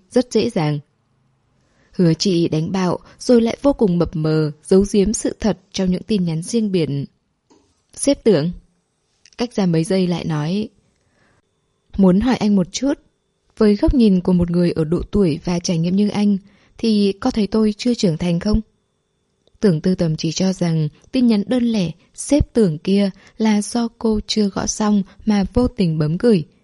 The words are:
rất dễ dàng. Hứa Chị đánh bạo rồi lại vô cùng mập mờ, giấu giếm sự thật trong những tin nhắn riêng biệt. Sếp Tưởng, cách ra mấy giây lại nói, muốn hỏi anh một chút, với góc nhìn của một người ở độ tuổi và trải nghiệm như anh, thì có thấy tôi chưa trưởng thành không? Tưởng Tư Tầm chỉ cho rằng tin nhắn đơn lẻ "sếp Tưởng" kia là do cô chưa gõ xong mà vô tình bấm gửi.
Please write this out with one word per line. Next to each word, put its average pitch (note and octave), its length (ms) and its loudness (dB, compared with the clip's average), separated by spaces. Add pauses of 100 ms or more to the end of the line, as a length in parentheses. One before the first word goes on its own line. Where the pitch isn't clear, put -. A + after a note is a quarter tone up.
(120)
rất B3 220 0
dễ G3+ 160 0
dàng. D3+ 300 -2 (1120)
Hứa E3+ 220 2
Chị E3+ 340 0
đánh D#3+ 240 -4
bạo F#3 280 -2 (200)
rồi A#3+ 220 4
lại A3+ 200 -2
vô C#4 120 2
cùng F#3 240 0
mập E3 180 -2
mờ, D#3 360 0 (120)
giấu G3 280 4
giếm G3+ 220 2
sự - 260 -4
thật G#3 200 -2 (120)
trong F#3 200 -2
những F3+ 120 -4
tin G3 220 -2
nhắn D#3+ 160 -4
riêng A3 300 -4
biệt. E3 180 0 (1040)
Sếp - 300 -2
Tưởng, F3 280 2 (840)
cách A#3+ 160 -6
ra G3+ 120 0
mấy E3 180 2
giây F#3 240 0
lại F3 180 -4
nói, D#3+ 440 -4 (1300)
muốn F#3+ 220 4
hỏi A#3+ 160 0
anh G#3 200 0
một F#3 160 0
chút, C#4 220 -4 (640)
với G#3 180 4
góc D#4+ 180 2
nhìn G#3+ 280 4
của F#3 120 0
một F3 180 0
người F3 200 0
ở D#3+ 120 -2
độ D#3+ 180 -2 (100)
tuổi E3+ 320 0
và F3 160 -2
trải E3+ 180 -4
nghiệm F3 180 -2
như G#3 140 0
anh, G#3 280 0 (400)
thì G#3 340 0
có B3+ 200 -4
thấy G#3 160 0
tôi A3 300 0
chưa B3 160 -2
trưởng E3+ 240 -2
thành F3 220 -2
không? G#3+ 220 0 (1000)
Tưởng E3 220 2
Tư F#3 140 0
Tầm D#3+ 200 -2
chỉ D#3+ 160 -4
cho F#3+ 220 -2
rằng E3 360 -2 (220)
tin C4 160 2
nhắn G#3+ 200 2
đơn A#3+ 160 0
lẻ G#3+ 280 -2 (220)
"sếp - 400 0
Tưởng" F3+ 240 2
kia G3 320 0 (280)
là G#3+ 240 2
do A#3 260 -4 (100)
cô A3 300 -2
chưa G#3 220 0
gõ - 160 -4
xong G#3 380 0 (220)
mà G3+ 280 0
vô B3 140 2
tình E3+ 300 -2
bấm D#3 200 -2
gửi. G3+ 280 2 (180)